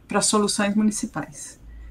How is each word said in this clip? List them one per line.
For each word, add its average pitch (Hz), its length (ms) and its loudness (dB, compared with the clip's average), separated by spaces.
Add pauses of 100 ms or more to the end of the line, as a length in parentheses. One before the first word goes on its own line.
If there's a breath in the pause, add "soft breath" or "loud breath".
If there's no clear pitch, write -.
pra 202 140 2
soluções 202 520 2
municipais. 214 840 -2 (320 soft breath)